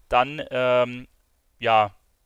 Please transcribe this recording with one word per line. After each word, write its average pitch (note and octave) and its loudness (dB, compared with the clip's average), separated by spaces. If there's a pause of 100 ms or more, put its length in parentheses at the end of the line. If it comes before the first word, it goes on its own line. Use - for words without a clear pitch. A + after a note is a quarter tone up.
dann, C#3 -2
ähm, B2 -2 (540)
ja, A2 2 (320)